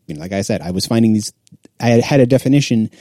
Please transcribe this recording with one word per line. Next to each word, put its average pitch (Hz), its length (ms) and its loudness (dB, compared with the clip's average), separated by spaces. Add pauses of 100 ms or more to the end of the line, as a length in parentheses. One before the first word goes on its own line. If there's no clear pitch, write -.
you 78 80 -12
know, 73 60 -14
like 92 120 -12
I 98 100 -2
said, 196 180 -4
I 92 120 -8
was 95 140 -6
finding 113 280 2
these, 107 180 -4 (480)
I 117 80 -2
had, 117 140 4
had 143 180 2
a 123 60 4
definition 127 640 0 (100)